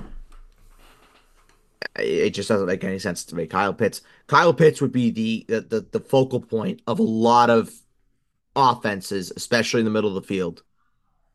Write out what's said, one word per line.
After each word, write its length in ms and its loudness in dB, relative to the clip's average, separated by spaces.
It, 40 -6
it 320 0
just 140 -8
doesn't 200 0
make 180 -4
any 140 -6
sense 260 -6
to 100 -14
me. 120 -6
Kyle 260 -2
Pitts, 280 -2
Kyle 260 4
Pitts 280 4
would 120 -2
be 180 2
the, 380 -4
the, 120 -2
the, 300 -6
the 80 -2
focal 400 0
point 480 -6
of 120 -2
a 40 2
lot 460 4
of 240 2
offenses, 800 0
especially 460 0
in 40 0
the 60 -2
middle 240 0
of 0 -
the 120 -8
field. 360 -6